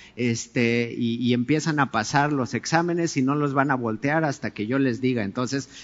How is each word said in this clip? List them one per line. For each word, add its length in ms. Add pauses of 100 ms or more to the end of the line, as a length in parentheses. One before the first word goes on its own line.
(140)
este, 840
y, 200
y 180
empiezan 460
a 100
pasar 420
los 220
exámenes 640
y 60
no 120
los 180
van 200
a 20
voltear 500
hasta 280
que 160
yo 100
les 220
diga. 240
Entonces 440 (160)